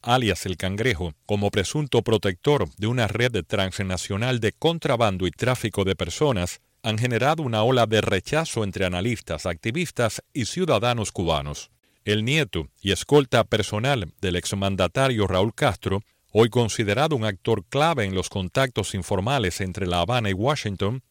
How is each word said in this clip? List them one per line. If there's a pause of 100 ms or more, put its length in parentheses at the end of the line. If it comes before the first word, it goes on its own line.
alias
El
Cangrejo, (140)
como
presunto
protector
de
una
red
transnacional
de
contrabando
y
tráfico
de
personas (220)
han
generado
una
ola
de
rechazo
entre
analistas,
activistas
y
ciudadanos
cubanos. (340)
El
nieto (160)
y
escolta
personal
del
exmandatario
Raúl
Castro, (300)
hoy
considerado
un
actor
clave
en
los
contactos
informales
entre
La
Habana
y
Washington